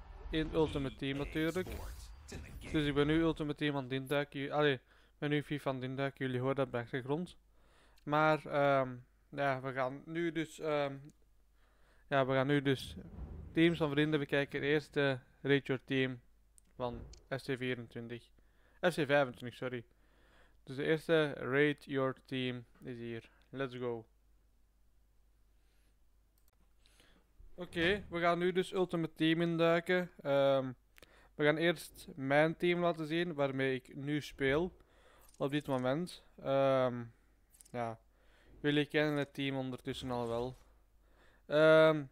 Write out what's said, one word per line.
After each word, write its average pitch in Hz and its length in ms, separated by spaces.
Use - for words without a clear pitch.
in 156 240
Ultimate 151 420
Team 139 220
natuurlijk. 160 500
Dus 151 160
ik 143 60
ben 143 140
nu 156 120
Ultimate 156 380
Team 147 180
aan 139 80
het 123 80
induiken. 139 480
Ju-, 139 120
allee, 147 220
ik 127 80
ben 147 120
nu 147 140
fifa 143 260
aan 135 60
het 127 100
induiken. 135 400
Jullie 123 160
horen 131 140
dat 135 100
op 127 60
de 123 60
achtergrond. 131 600
Maar, 151 420
ehm, 139 500
ja, 139 320
we 135 120
gaan 131 320
nu 165 260
dus, 156 280
ehm, 147 360
ja, 135 180
we 135 80
gaan 131 140
nu 143 140
dus 135 340
teams 165 260
van 156 120
vrienden 151 300
bekijken. 139 420
Eerst, 143 360
eh, 139 120
Rate 139 220
Your 131 220
Team 131 360
van 120 260
F 135 120
C 135 160
vierentwintig. 120 680
F 180 120
C 156 120
vijfentwintig, 127 500
sorry. 127 280
Dus 135 100
de 139 80
eerste 156 500
Rate 143 560
Your 131 260
Team 127 400
is 127 140
hier. 117 320
Let's 127 260
go. 120 300
Oké, 180 540
we 170 100
gaan 175 200
nu 180 120
dus 180 220
Ultimate 175 400
Team 160 280
induiken. 170 720
Ehm, 135 500
we 156 80
gaan 151 140
eerst 165 580
mijn 147 420
team 175 220
laten 170 280
zien, 170 260
waarmee 135 420
ik - 200
nu 143 260
speel. 143 560
Op 139 140
dit 147 160
moment. 135 560
Ehm, 135 640
ja, 117 280
jullie 147 240
kennen 151 320
het 139 160
team 139 220
ondertussen 131 560
al 120 160
wel. 120 300
Ehm, 156 680